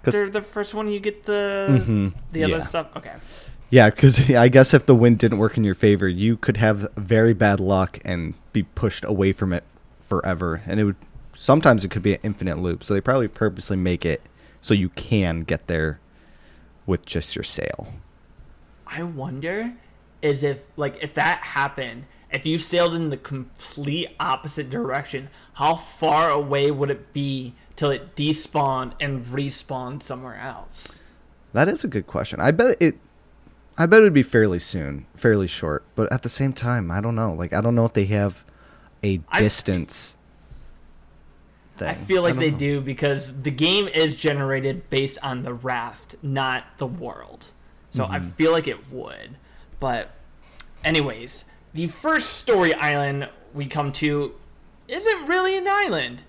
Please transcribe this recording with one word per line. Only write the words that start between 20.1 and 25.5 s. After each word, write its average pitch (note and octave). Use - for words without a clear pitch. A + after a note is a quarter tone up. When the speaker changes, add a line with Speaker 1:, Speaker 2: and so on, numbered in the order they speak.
Speaker 1:
is C#3+
if, C#3
like, C#3+
if D#3
that D3
happened, C3+
if C3+
you D#3+
sailed F3
in E3
the C3+
complete C#3+
opposite C3+
direction, C#3